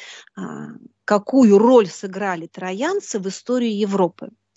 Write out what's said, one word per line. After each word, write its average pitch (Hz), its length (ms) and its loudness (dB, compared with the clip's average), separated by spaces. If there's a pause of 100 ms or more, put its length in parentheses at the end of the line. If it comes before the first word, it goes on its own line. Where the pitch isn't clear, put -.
(380)
А, - 300 -12 (380)
какую 208 540 4
роль 226 280 6
сыграли 185 600 -8
троянцы 226 720 -6
в 185 100 -8
истории 240 420 -4
Европы? 196 580 -4 (280)